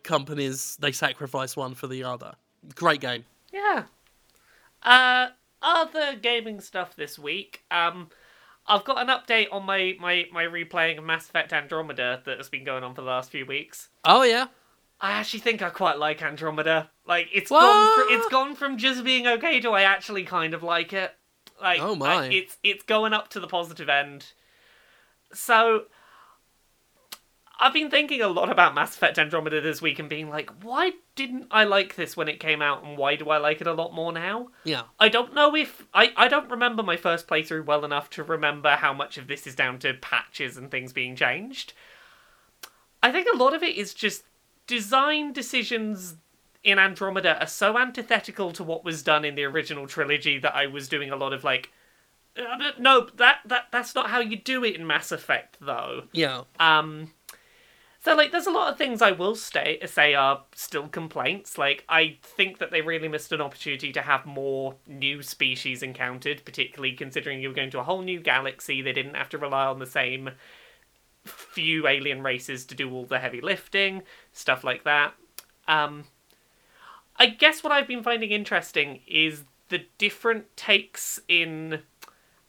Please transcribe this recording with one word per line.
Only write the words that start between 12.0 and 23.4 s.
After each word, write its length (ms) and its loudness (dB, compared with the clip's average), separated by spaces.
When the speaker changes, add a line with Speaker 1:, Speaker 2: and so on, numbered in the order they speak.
Speaker 2:
that 120 -6
has 120 -16
been 140 -10
going 200 -6
on 100 -12
for 80 -14
the 60 -8
last 240 -4
few 140 -8
weeks. 440 -10
Speaker 1:
Oh, 200 6
yeah? 240 2
Speaker 2:
I 140 -4
actually 260 -6
think 240 -2
I 80 -2
quite 260 0
like 240 -2
Andromeda. 680 0
Like, 260 2
it's 160 0
Speaker 1:
What? 120 8
Speaker 2:
gone 340 10
fr-, 60 4
it's 160 2
gone 260 0
from 220 -4
just 260 0
being 220 2
okay 360 2
to 100 0
I 100 6
actually 420 2
kind 300 -2
of 80 -8
like 320 -2
it. 180 -4
Like, 220 2
Speaker 1:
Oh, 140 -2
Speaker 2:
I, 20 -4
Speaker 1:
my. 300 2
Speaker 2:
it's, 360 -2
it's 200 -2
going 300 2
up 160 -4
to 100 -10
the 80 -8